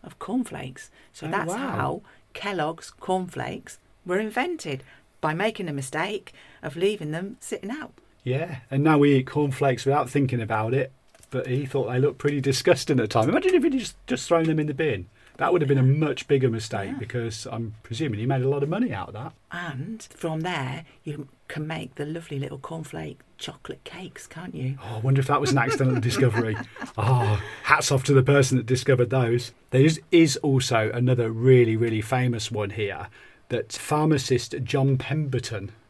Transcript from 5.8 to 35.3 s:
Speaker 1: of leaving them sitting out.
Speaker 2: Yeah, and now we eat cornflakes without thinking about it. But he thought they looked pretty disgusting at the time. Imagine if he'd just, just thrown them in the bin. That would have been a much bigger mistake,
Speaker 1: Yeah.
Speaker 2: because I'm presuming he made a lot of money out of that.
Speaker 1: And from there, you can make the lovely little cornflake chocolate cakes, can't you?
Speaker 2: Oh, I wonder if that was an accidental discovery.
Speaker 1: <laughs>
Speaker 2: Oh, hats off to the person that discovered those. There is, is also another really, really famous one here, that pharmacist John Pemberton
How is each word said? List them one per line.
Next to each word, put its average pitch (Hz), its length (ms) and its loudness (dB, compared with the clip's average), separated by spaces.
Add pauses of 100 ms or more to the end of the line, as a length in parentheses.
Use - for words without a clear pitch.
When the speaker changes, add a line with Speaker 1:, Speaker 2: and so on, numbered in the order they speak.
Speaker 1:
of 139 140 -8
leaving 170 340 0
them 180 300 -8
sitting - 320 -10
out. 311 200 -12 (300)
Speaker 2:
Yeah, 139 360 -4 (120)
and 143 140 0
now 156 140 6
we 143 180 6
eat 135 100 2
cornflakes 139 580 0
without 139 240 2
thinking 127 320 0
about 110 320 -2
it. 135 200 -2 (380)
But 127 160 -4
he 131 200 -2
thought 127 260 -2
they 127 60 0
looked 139 180 2
pretty 147 240 -2
disgusting 139 580 2
at 117 40 2
the 107 60 0
time. 113 200 4
Imagine 370 260 2
if 294 80 6
he'd 320 160 2
just, - 180 -8 (100)
just - 200 -4
thrown 165 180 4
them 160 140 2
in 151 80 0
the 151 60 -4
bin. 135 360 -2 (280)
That 160 160 0
would 180 80 4
have 139 80 0
been 139 80 4
a 131 60 4
much 143 440 2
bigger 131 220 4
mistake, 110 440 -4
Speaker 1:
Yeah. - 60 -8
Speaker 2:
because 113 540 -6
I'm 113 300 -8
presuming 117 360 -6
he 113 60 -4
made 135 160 0
a 131 80 0
lot 143 140 0
of 156 80 -2
money 226 240 -2
out 95 140 -8
of 101 60 -16
that. 113 200 -12 (180)
Speaker 1:
And 175 520 -10
from 160 360 -8
there, 160 460 -6 (180)
you 147 240 -10 (200)
can 151 180 -8
make 160 300 -10
the 147 100 -6
lovely 160 320 -8
little 143 200 -8
cornflake 156 580 -10 (200)
chocolate - 480 -14
cakes, - 420 -16
can't 175 280 -14
you? 131 280 -6
Speaker 2:
Oh, 110 140 -10
I - 40 -8
wonder 135 200 4
if 135 60 0
that 143 140 2
was - 120 2
an 135 60 4
accidental 127 420 2
discovery. 113 640 2
Speaker 1:
<laughs> - 340 -12
Speaker 2:
Oh, 107 460 2 (220)
hats 151 280 6
off 131 120 2
to 143 100 4
the 131 80 8
person 135 340 4
that 117 80 0
discovered 127 460 2
those. 123 420 0 (180)
There 131 140 4
is, 160 160 4 (100)
is 165 280 6
also 123 560 2
another 120 360 2
really, 117 460 8
really 113 240 0
famous 113 500 0
one 104 200 -4
here, 98 380 -6 (420)
that - 240 -4
pharmacist 151 800 0 (100)
John 135 320 2
Pemberton 127 760 -4 (180)